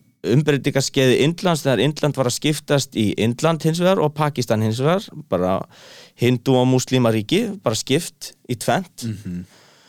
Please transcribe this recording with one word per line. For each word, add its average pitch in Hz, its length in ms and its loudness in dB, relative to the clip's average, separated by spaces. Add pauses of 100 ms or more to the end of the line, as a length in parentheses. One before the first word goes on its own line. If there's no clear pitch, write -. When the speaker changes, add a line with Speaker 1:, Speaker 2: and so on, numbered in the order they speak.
(220)
Speaker 1:
umbreytingaskeiði 135 1000 2
Indlands, 170 420 0
þegar 123 180 2
Indland 147 360 0
var 127 100 0
að - 80 -2
skiptast 147 600 -2
í 110 100 0 (100)
Indland 147 480 0
hins 160 160 0
vegar 185 200 2
og 151 140 0
Pakistan 139 480 -2
hins 110 180 0
vegar, 170 260 0 (220)
bara 95 260 0 (640)
hindú- 127 440 2
og 127 80 4
múslímaríki, 127 720 2 (220)
bara 113 140 -2
skipt - 580 -4 (100)
í 123 120 -6
tvennt, - 480 -4
Speaker 2:
Mhm. 95 420 -8 (440)